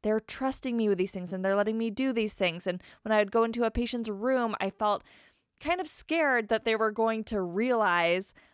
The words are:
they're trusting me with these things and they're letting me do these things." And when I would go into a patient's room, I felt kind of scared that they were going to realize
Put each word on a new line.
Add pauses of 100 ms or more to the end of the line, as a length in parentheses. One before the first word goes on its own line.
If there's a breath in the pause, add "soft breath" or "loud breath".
they're
trusting
me
with
these
things
and
they're
letting
me
do
these
things."
And (200 loud breath)
when
I
would
go
into
a
patient's
room,
I
felt (580 soft breath)
kind
of
scared
that
they
were
going
to
realize (220 soft breath)